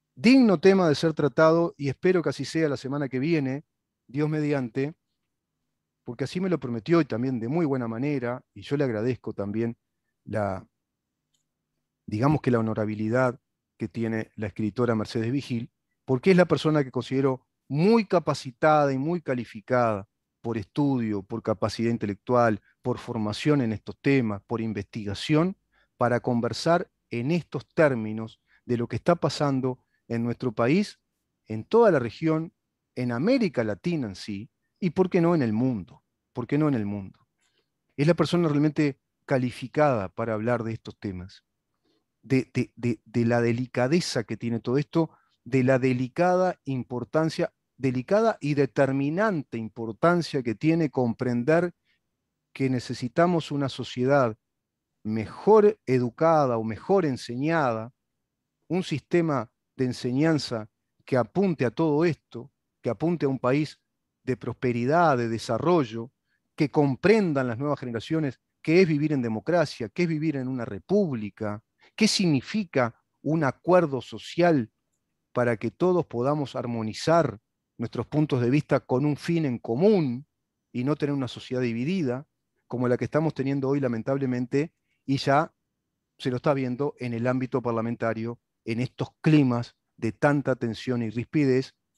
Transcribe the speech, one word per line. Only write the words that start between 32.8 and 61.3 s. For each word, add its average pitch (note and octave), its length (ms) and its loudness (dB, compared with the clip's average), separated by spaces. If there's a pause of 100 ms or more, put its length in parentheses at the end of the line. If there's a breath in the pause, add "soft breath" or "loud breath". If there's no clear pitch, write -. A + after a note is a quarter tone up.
en B2 160 -4
América E3 540 0
Latina B2+ 420 -4
en F#2+ 80 -10
sí, G2+ 340 -10 (300)
y F3 120 -2
por F#3 180 2
qué - 120 2
no E3+ 140 4
en D3+ 60 2
el A2+ 120 0
mundo, A2+ 500 -4 (300)
por A#2+ 140 -8
qué C#3+ 100 -2
no D3+ 100 2
en C#3 80 0
el G#2+ 100 -2
mundo. G2+ 420 -10 (720)
Es D3 100 2
la E3+ 60 6
persona E3+ 340 0
realmente D3 520 0 (260)
calificada B2+ 800 0
para A2+ 280 -6
hablar A2+ 280 -2
de A2+ 80 -6
estos - 260 -12
temas, F#2 460 -10 (800)
de, C3 320 0
de, B2+ 220 -4
de, A#2 280 -4
de A#2 220 -2
la A#2+ 160 2
delicadeza B2 840 0
que A2 140 -8
tiene A#2 220 -4
todo B2 180 -2
esto, D#3+ 320 -2 (340 soft breath)
de B2+ 200 0
la C3 160 4
delicada D#3+ 840 0
importancia, C3+ 880 -4 (240)
delicada C3+ 640 0
y D3 140 -2
determinante C#3 1040 0
importancia A#2+ 880 0
que A2+ 120 -2
tiene D#3+ 340 2
comprender B2+ 840 0 (800)
que C3+ 160 0
necesitamos C#3+ 800 0
una C#3+ 180 -2
sociedad B2+ 680 0 (640)
mejor F#3+ 800 2
educada C3 720 2
o A2+ 60 -2
mejor D#3+ 420 0
enseñada, B2+ 880 -2 (720)
un F3+ 160 -2
sistema D#3 680 -2 (280)
de C3 80 0
enseñanza B2+ 840 -2 (360)
que C3+ 120 0
apunte E3 480 0